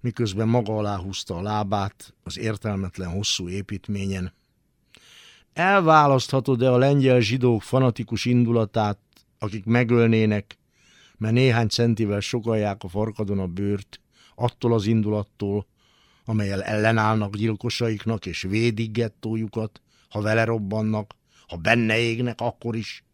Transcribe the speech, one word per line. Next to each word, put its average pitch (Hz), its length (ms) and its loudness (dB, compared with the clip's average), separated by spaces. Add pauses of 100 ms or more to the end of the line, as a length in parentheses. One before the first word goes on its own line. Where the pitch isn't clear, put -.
miközben 110 480 -2
maga 110 280 0
alá 104 200 -4
húzta 95 400 -8
a 87 60 -6
lábát 101 800 -4
az - 160 -14
értelmetlen 98 720 -6
hosszú 95 380 -6
építményen. 98 840 -6 (1200)
Elválaszthatod-e 143 1200 4
a 123 40 6
lengyel 131 440 6
zsidók 117 420 2
fanatikus 123 640 0
indulatát, 117 760 2 (400)
akik 101 260 -8
megölnének, 113 920 2 (580)
mert 110 180 -2
néhány 120 340 4
centivel 107 520 0
sokallják 107 600 -2
a 98 60 -12
farkadon 101 500 -4
a 95 80 -4
bőrt, 101 540 -6 (340)
attól 117 380 -2
az 107 140 0
indulattól, 104 800 -2 (580)
amellyel 101 380 -4
ellenállnak 107 760 0
gyilkosaiknak 110 880 -4
és 87 160 -8
védik 110 480 -2
gettójukat, 110 880 -6 (280)
ha 104 120 -6
vele 110 240 2
robbannak, 110 680 -2 (340)
ha 90 80 -10
benne 110 420 2
égnek, 117 420 -2
akkor 117 360 -6
is? - 380 -10